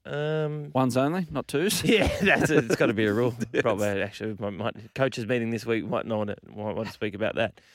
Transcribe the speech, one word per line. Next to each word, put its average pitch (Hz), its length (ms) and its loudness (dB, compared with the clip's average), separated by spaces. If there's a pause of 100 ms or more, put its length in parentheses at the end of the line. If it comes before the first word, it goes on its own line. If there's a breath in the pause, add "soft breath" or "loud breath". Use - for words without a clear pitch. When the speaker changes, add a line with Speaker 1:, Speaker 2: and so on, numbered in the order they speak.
Speaker 1:
Um, 151 680 -4
Speaker 2:
Ones 127 240 2
only, 160 340 0
not 135 160 -6
twos? 175 360 0
Speaker 1:
<laughs> - 20 -2
Yeah, 202 220 4 (140)
that's 156 300 4
it. 139 140 6
It's 117 100 2
gotta 131 180 4
be 107 120 2
a 104 80 4
rule. 120 200 2 (100)
Speaker 2:
<laughs> 113 100 -8
Yes. - 80 2
Speaker 1:
Probably, 104 260 2 (140)
actually, 104 380 -6
my, 101 100 -4
my 104 220 -4 (240)
coaches 131 320 -2
meeting 117 240 0
this 110 140 -4
week, 113 220 -2
might 113 180 -2
not 110 140 -2
wanna, 104 160 -4 (120)
might 104 280 -8
wanna 107 160 -6
speak 107 240 -6
about 101 200 -4
that. 107 240 -2 (160 soft breath)